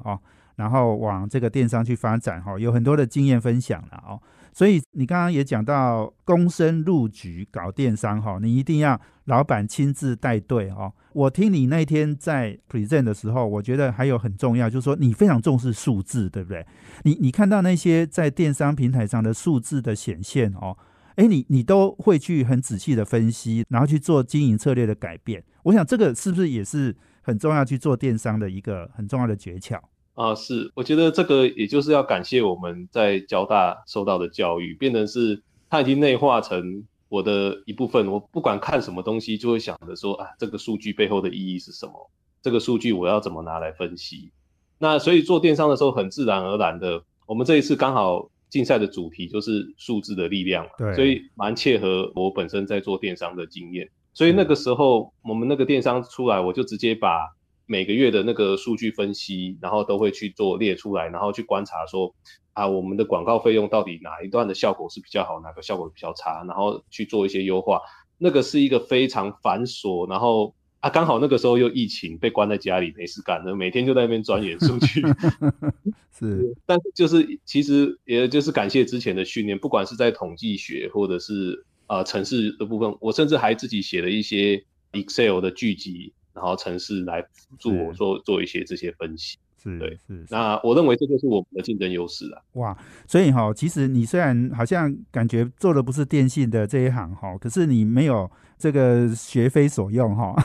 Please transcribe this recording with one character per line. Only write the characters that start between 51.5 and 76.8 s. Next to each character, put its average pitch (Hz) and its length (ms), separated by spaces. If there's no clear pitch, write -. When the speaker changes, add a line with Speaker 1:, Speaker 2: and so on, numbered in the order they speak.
Speaker 2:
切 120 220
合 95 380
我 92 160
本 90 180
身 98 160
在 101 140
做 95 180
电 92 180
商 87 200
的 87 100
经 87 260
验。 90 160
所 165 120
以 170 40
那 185 120
个 151 120
时 127 180
候， 123 400
Speaker 1:
嗯。 110 60
Speaker 2:
我 110 60
们 113 120
那 143 80
个 135 80
电 139 160
商 123 240
出 123 240
来， 101 120
我 90 120
就 127 120
直 110 120
接 113 200
把 85 240
每 98 140
个 101 80
月 123 180
的 101 140
那 113 100
个 98 220
数 107 220
据 113 120
分 101 240
析， 92 480
然 90 80
后 104 140
都 101 160
会 107 100
去 98 200
做 95 280
列 101 160
出 98 220
来， 85 140
然 85 100
后 101 140
去 117 100
观 98 220
察 85 200
说， 92 300
啊， 104 120
我 98 160
们 95 140
的 107 80
广 90 220
告 113 120
费 110 180
用 104 120
到 107 160
底 85 180
哪 85 80
一 98 40
段 117 180
的 95 60
效 101 200
果 82 160
是 - 120
比 - 80
较 101 160
好， 82 160
哪 80 100
个 82 100
效 98 140
果 82 140
比 - 100
较 82 140
差， 82 340
然 87 80
后 104 340
去 - 160
做 104 200
一 98 40
些 95 140
优 95 180
化。 95 200
那 170 140
个 143 100
是 147 200
一 139 80
个 123 100
非 127 260
常 101 240
繁 104 220
琐， 92 440
然 95 80
后， 113 380
啊， 135 100
刚 - 160
好 127 140
那 143 80
个 131 100
时 - 80
候 120 120
又 120 140
疫 123 140
情， 82 320
被 113 120
关 104 180
在 104 100
家 92 220
里 85 160
没 87 100
事 101 160
干， 85 220
每 92 120
天 123 160
就 135 80
在 127 100
那 117 40
边 113 160
钻 107 180
研 87 200
数 127 180
据。 143 240
Speaker 1:
<laughs> - 480
是。 117 380
Speaker 2:
但 175 160